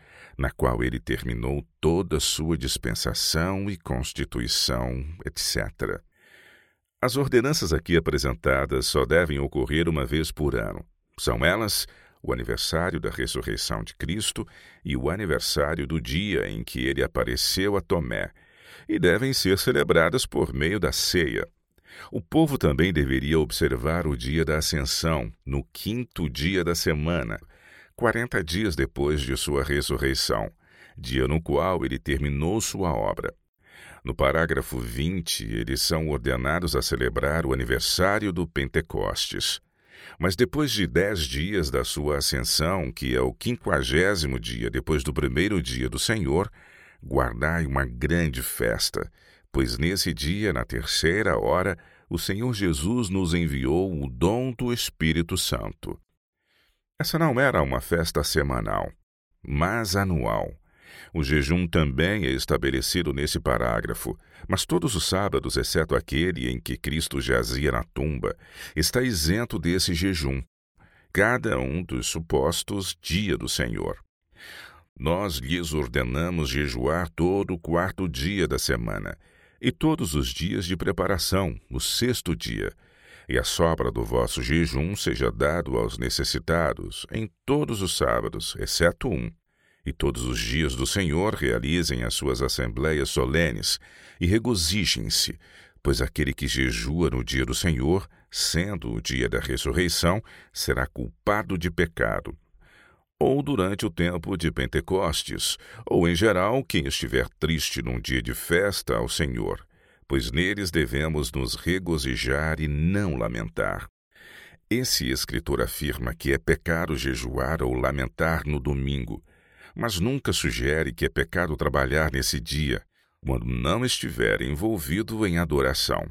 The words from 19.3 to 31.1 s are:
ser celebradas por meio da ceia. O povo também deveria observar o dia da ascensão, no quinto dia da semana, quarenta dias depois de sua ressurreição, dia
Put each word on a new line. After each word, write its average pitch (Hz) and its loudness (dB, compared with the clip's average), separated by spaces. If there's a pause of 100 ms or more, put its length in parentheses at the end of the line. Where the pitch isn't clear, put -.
ser 95 4
celebradas 82 4
por - 0
meio 80 0
da 76 0
ceia. 60 2 (640)
O 113 -4
povo 147 4
também 80 4
deveria 69 2
observar 73 0
o 73 0
dia 69 0
da 76 0
ascensão, 73 0 (100)
no 67 -2 (100)
quinto 107 -4
dia 87 0
da 85 2
semana, 76 0 (560)
quarenta 117 2
dias 87 0
depois 71 0
de 65 -2
sua 69 0
ressurreição, 67 0 (440)
dia 64 0